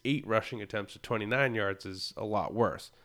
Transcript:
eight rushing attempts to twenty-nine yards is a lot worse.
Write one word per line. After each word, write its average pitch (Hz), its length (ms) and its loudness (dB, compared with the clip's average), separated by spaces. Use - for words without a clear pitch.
eight 135 220 0
rushing 110 340 0
attempts 104 340 -6
to - 60 -18
twenty-nine 120 540 2
yards 101 320 0
is 95 320 -8
a 110 80 -4
lot 104 300 0
worse. 107 340 2